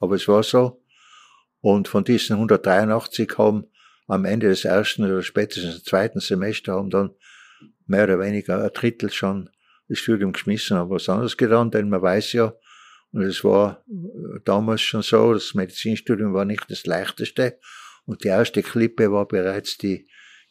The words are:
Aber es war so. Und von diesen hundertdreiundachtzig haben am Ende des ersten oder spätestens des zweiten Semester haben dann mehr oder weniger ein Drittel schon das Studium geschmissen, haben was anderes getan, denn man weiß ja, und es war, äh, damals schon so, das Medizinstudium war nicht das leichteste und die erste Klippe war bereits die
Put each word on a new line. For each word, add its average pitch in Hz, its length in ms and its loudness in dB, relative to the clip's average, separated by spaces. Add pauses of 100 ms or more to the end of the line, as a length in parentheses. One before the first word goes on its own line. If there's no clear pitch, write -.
Aber 95 160 0
es 90 120 -4
war 104 140 6
so. 127 400 2 (800)
Und 101 280 4
von 98 160 0
diesen 110 340 0
hundertdreiundachtzig 107 1000 2
haben 107 280 4 (400)
am 95 180 0
Ende 107 240 0
des 95 160 2
ersten 104 400 0
oder 95 180 0
spätestens 90 520 -4
des 87 100 -18
zweiten 98 360 -2
Semester 98 540 -4
haben 98 160 -4
dann 95 200 0 (760)
mehr 98 180 4
oder 95 140 2
weniger 101 440 -2
ein 101 100 0
Drittel 117 380 -2
schon 98 400 -6 (380)
das 107 100 -6
Studium 101 340 0
geschmissen, 104 440 -2
haben 87 140 -2
was 90 180 -2
anderes 110 280 -2
getan, 117 340 4
denn 104 180 0
man 95 140 0
weiß 95 300 0
ja, 113 220 2 (580)
und 104 100 -4
es 95 220 -4
war, 101 440 2
äh, 175 560 -14
damals 107 360 0
schon 110 220 -4
so, 113 320 4
das - 200 -6
Medizinstudium 104 800 -2
war 98 100 0
nicht 104 260 -6
das - 160 -10
leichteste 98 720 -4 (480)
und - 180 -12
die 104 40 0
erste 101 340 0
Klippe 113 500 0
war 101 160 0
bereits 95 500 -4
die 98 300 -6 (420)